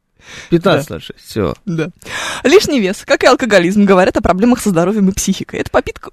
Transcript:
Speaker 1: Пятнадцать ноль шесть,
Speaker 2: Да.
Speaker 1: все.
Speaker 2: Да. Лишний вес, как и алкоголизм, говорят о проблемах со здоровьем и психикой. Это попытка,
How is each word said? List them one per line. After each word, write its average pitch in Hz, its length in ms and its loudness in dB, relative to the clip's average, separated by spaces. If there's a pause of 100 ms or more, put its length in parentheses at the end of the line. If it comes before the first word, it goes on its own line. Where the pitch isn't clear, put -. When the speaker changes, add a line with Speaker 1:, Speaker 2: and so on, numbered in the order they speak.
(500)
Speaker 1:
Пятнадцать 165 400 0
ноль 82 120 -10
шесть, - 180 -20
Speaker 2:
Да. - 40 -20
Speaker 1:
все. 90 300 -4 (120)
Speaker 2:
Да. 160 240 -6 (520)
Лишний 302 380 2
вес, 190 260 -4
как - 160 0
и 359 60 6
алкоголизм, 208 560 2
говорят 190 320 4
о 226 60 -2
проблемах 220 380 2
со 208 100 -2
здоровьем 185 380 2
и 190 40 0
психикой. - 480 -6
Это - 100 -8
попытка, - 420 -4